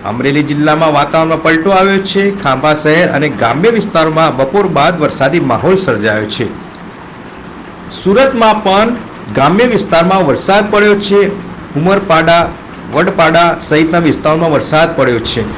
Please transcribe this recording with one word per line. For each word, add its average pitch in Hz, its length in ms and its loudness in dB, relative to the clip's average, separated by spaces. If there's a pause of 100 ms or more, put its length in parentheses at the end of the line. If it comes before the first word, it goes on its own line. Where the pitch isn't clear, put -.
અમરેલી 127 380 -2
જિલ્લામાં 151 500 0
વાતાવરણમાં 160 500 0
પલટો 160 280 0
આવ્યો 196 280 2
છે. 196 440 -2
ખાંભા 147 320 0
શહેર 156 340 2
અને 147 200 -2
ગ્રામ્ય 139 420 0
વિસ્તારોમાં 160 680 2
બપોર 180 300 0
બાદ 160 340 0
વરસાદી 147 400 0
માહોલ 131 340 0
સર્જાયો 107 500 0
છે. 107 220 -6 (1400)
સુરતમાં 226 720 2
પણ 208 320 2 (380)
ગ્રામ્ય 170 300 2
વિસ્તારમાં 185 640 2
વરસાદ 196 440 0
પડ્યો 208 240 4
છે. 202 260 2 (560)
ઉમરપાડા, 170 720 2 (440)
વડપાડા 170 680 2
સહિતના 160 380 2
વિસ્તારોમાં 160 520 0
વરસાદ 156 460 0
પડ્યો 123 220 2
છે. 113 240 -4 (160)